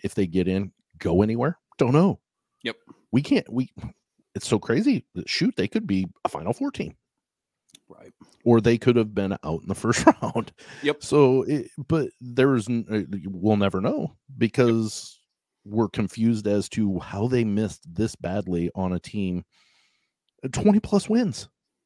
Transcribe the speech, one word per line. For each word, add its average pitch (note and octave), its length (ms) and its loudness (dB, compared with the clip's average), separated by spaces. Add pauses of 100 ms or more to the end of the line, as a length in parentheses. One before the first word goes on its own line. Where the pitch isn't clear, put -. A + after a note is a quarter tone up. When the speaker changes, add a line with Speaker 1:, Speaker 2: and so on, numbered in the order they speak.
Speaker 1:
if - 140 -6
they G2+ 100 0
get F2 220 0
in, F#2+ 240 -2 (260)
go F2+ 240 2
anywhere? A#2 360 -2 (200)
Don't B2+ 140 4
know. E3 260 4 (460)
Speaker 2:
Yep. A2+ 120 -6 (360)
Speaker 1:
We B2+ 100 4
can't, - 300 0
we, B2+ 180 -4 (640)
it's - 140 -10
so A2 100 2
crazy G3 460 0 (100)
that, F2 140 -10
shoot, - 280 0
they G2 120 0
could A3 180 -4
be F#2+ 200 0 (180)
a - 40 0
Final - 240 -4
Four C#4 200 -4
team. - 240 -10 (920)
Speaker 2:
Right. - 240 -20 (320)
Speaker 1:
Or A#2 160 6
they A#2 180 4
could A#2+ 180 4
have G#2+ 180 0
been G2 300 -2
out E2 180 -4
in - 60 -18
the F#2+ 80 -2
first - 300 0
<laughs> - 160 2
round. A#2 300 -6 (300)
Speaker 2:
Yep. D3 220 -2
Speaker 1:
So, C3+ 400 4
it, C#3+ 240 -2 (200)
but D#3 200 0 (120)
there's, B2 480 2
n-, A#2 220 0
uh, G#2 260 -4 (100)
we'll G2 300 2
never G2 240 0
know E3+ 360 -4 (200)
because A2+ 840 0 (440)
we're G#2 240 -2
confused A2 600 -2
as G2+ 220 0
to G2+ 280 -2
how G2+ 300 -4
they B2 160 2
missed G#2 380 -4 (120)
this G#2+ 220 -4
badly F2+ 580 -4
on F#2 200 -4
a F2+ 40 -2
team, F2+ 460 -6 (1000)
uh, C3+ 40 -6
twenty G3+ 320 2
plus - 280 -2
wins. G#3+ 400 -2 (380)